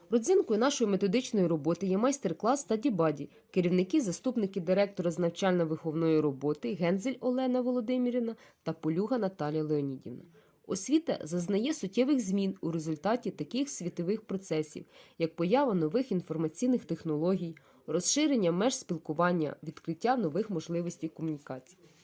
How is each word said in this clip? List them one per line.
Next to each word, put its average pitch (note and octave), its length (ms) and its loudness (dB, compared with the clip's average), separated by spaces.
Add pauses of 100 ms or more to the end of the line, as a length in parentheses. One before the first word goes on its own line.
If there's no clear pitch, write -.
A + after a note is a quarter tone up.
Родзинкою A#3+ 500 2
нашої B3 300 2
методичної G3 580 2
роботи E3 400 0
є F#3 100 2
майстер-клас A#3+ 720 0
Study A3 280 0
Buddy, D3+ 320 2 (240)
керівники, F#3 500 2
заступники G3+ 600 -2
директора F#3 500 0
з D#3+ 80 -6
навчально-виховної E3 1000 2
роботи D3 520 -2
Гензель F#3+ 460 0
Олена B3+ 420 0
Володимирівна B3 760 0 (280)
та D#3+ 100 -4
Полюга F#3+ 440 0
Наталія D#3 460 -2
Леонідівна. C#3 600 -2 (440)
Освіта D4 560 0
зазнає F#3+ 500 -2
суттєвих B3 520 0
змін F#3+ 360 0
у E3 100 -4
результаті E3+ 600 -2
таких B3+ 380 -4
світових F3+ 520 -6
процесів, D#3+ 640 -6 (340)
як E3 160 -2
поява A3 380 2
нових F3+ 380 0
інформаційних F3 760 -2
технологій, E3 720 -2 (320)
розширення G3+ 640 2
меж G3+ 240 2
спілкування, E3 880 -2
відкриття E3+ 540 -2
нових F#3+ 320 -2
можливостей E3+ 600 -4
комунікації. D3 680 -8 (240)